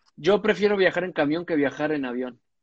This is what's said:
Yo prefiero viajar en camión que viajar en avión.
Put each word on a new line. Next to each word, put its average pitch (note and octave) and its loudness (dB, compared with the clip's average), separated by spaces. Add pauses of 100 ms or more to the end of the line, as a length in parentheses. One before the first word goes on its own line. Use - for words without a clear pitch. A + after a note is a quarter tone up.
(160)
Yo F#3 2
prefiero G#3 2
viajar F3+ 2
en F3+ -8
camión D#3 0
que E3 -2
viajar D3 0
en D3 -4
avión. B2 -8 (240)